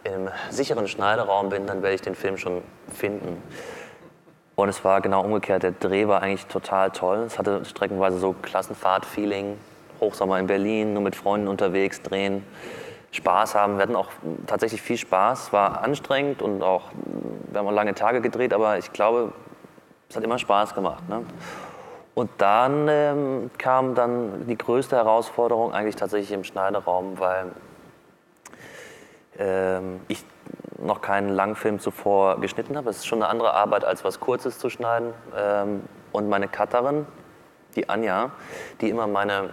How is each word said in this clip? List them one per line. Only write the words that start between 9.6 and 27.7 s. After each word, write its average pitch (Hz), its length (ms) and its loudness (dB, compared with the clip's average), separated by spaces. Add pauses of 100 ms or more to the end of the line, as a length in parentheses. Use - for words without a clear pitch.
Hochsommer 98 360 2
in 92 100 0
Berlin, 104 460 2
nur 104 80 0
mit 98 140 0
Freunden 101 320 0
unterwegs, 98 540 0
drehen, 98 440 -2 (680)
Spaß 95 440 2
haben. 104 220 4
Wir 98 60 4
hatten 110 120 0
auch 95 140 0 (380)
tatsächlich 110 340 -2
viel - 160 -2
Spaß. 107 560 2
War 101 280 4
anstrengend 139 600 0
und 98 200 -2
auch, 92 280 2 (600)
wir 104 100 -2
haben 101 80 0
auch 104 40 0
lange 104 240 2
Tage 117 240 2
gedreht, 117 340 0
aber 107 240 4
ich - 140 -6
glaube, 113 400 2 (800)
es - 80 -10
hat 110 60 -4
immer 117 140 0
Spaß 104 380 2
gemacht, 87 320 -4
ne? 107 140 -6 (960)
Und 117 220 0
dann, 127 520 6
ähm, 143 680 2
kam 131 380 2
dann 120 500 0
die 117 120 -2
größte 131 400 2
Herausforderung 113 760 2
eigentlich 107 220 -2
tatsächlich 101 380 -2
im 95 100 -4
Schneideraum, 95 720 -2
weil, 92 300 0 (1900)